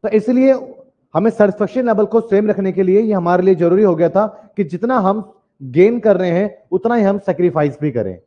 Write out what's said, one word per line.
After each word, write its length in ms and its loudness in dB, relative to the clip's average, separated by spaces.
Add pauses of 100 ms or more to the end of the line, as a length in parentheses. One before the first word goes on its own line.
तो 60 -4
इसलिए 440 2 (600)
हमें 160 2
satisfaction 540 0
level 200 0
को 160 0
same 280 0
रखने 220 -2
के 120 -2
लिए 180 2
ये 120 0
हमारे 300 0
लिए 120 4
जरूरी 280 2
हो 120 2
गया 140 0
था 160 0 (320)
कि 60 -2
जितना 360 -4
हम 240 -2 (380)
gain 380 2
कर 180 2
रहे 140 -2
हैं 180 -2 (220)
उतना 240 -2
ही 80 2
हम 160 0
sacrifice 640 -2
भी 100 -2
करें। 360 -6